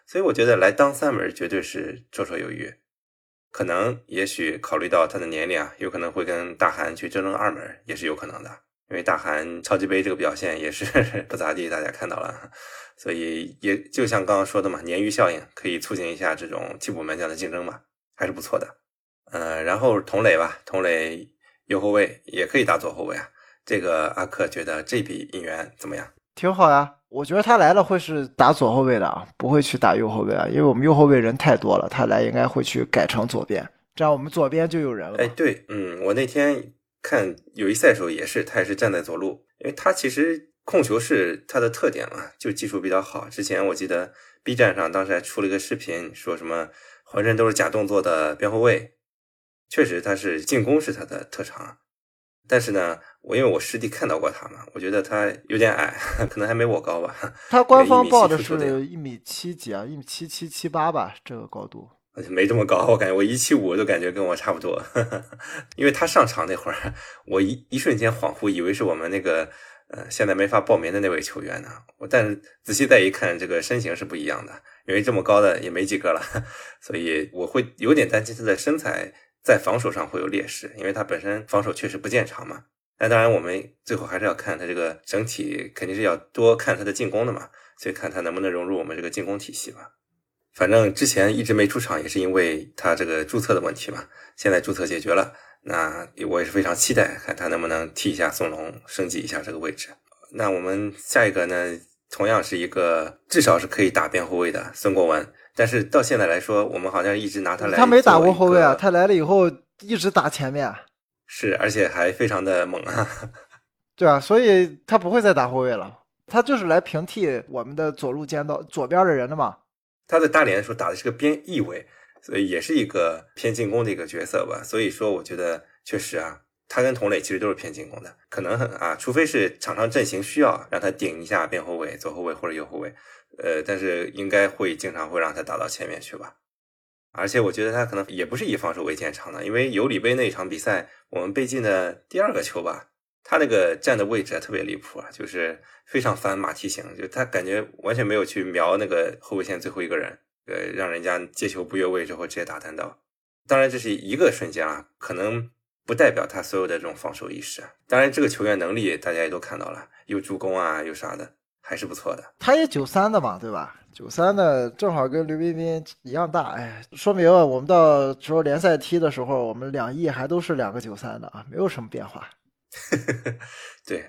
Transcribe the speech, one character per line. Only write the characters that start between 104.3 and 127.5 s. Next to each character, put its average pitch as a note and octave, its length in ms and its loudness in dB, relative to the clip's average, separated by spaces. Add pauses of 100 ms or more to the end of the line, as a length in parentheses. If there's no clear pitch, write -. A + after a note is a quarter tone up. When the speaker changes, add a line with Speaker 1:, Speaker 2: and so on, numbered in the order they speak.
Speaker 1:
卫 F2 160 0
的 - 220 -8
孙 - 180 -2
国 F#2 140 4
文， D#2 200 0 (300)
但 A#2 100 4
是 A#2+ 160 2
到 B2+ 200 4
现 B2 160 2
在 G2+ 80 2
来 E2+ 120 2
说， G#2 280 0
我 F2+ 120 -6
们 F#2 140 -4
好 F#2 100 0
像 G2+ 160 0
一 G#2 80 -4
直 G2 140 -6
拿 F2+ 160 -2
他 G#2 100 -4
来 F#2+ 120 2
Speaker 2:
他 - 80 8
没 A#3+ 160 8
打 F3+ 160 8
过 E3+ 120 8
后 F3+ 160 6
卫 F3+ 140 8
啊， - 0 -
Speaker 1:
做 D3+ 120 8
一 - 20 0
个 - 40 -2
Speaker 2:
他 F#3+ 120 2
来 F3 160 6
了 G3+ 80 6
以 E3 80 4
后 F3+ 280 6 (300)
一 G#3 160 -2
直 F#3 140 0
打 D#3+ 180 2
前 C#3 240 -4
面。 C#3 200 -2 (540)
Speaker 1:
是， - 300 -2
而 G#2+ 140 2
且 G2+ 180 2
还 F2 240 0
非 A2+ 160 0
常 F#2+ 160 -2
的 F2+ 220 2
猛 F2+ 160 -4
啊。 A2+ 260 -2 (440)
<laughs> - 440 -20
Speaker 2:
对 F3+ 100 6
啊， C#3+ 140 8
所 G#3+ 180 4
以 F#3 480 6
他 A3 120 4
不 F3 120 -4
会 A#3 120 4
再 G3+ 100 8
打 C3 160 2
后 B2+ 120 -2
卫 B2+ 100 2
了， G2+ 300 -6 (260)
他 A#3 160 4
就 C4 160 0
是 G3 80 -4
来 E3 120 6
平 F3 280 -2
替 D3 420 -2
我 B2+ 160 -6
们 C3+ 100 -12
的 D#3 160 -2
左 C#3 220 -4
路 D3 140 -6
尖 D3 200 -4
刀， D3 180 -4
左 C#3 220 -4
边 F3+ 200 4
的 E3 80 6
人 B2+ 160 0
的 D#3 40 -6
嘛。 C3 220 0 (520)
Speaker 1:
他 E3 120 6
在 D#3 80 6
大 D#3 160 4
连 G2 140 2
的 G#2 40 0
时 G2+ 60 -10
候 F#2+ 60 -6
打 E2+ 160 -2
的 - 60 -4
是 - 80 -12
个 B2 60 -2
边 D3 360 0
翼 D#3 160 -2
位， - 240 -10 (340)
所 - 160 -8
以 G2 100 2
也 F2+ 140 -2
是 D#3+ 140 -2
一 B2+ 100 2
个 E2+ 500 -2
偏 A#2 200 -4
进 A#2 160 -2
攻 A#2 120 2
的 A2 80 -2
一 F#2+ 40 -2
个 E2+ 120 -8
角 E2+ 200 -8
色 - 180 -2
吧。 - 180 -8
所 - 160 -6
以 G#2+ 120 0
说 G#2+ 220 -2
我 F2 100 -4
觉 - 120 -14
得 E2+ 300 -4 (220)
确 G#2 120 -4
实 F#2 200 -8
啊， D#2 240 -8 (260)
他 B2+ 140 0
跟 C3 120 2
童 G#2+ 140 -2
磊 G#2+ 100 0
其 - 100 -8
实 F#2 100 -4
都 G#2 100 -2
是 G2 60 -2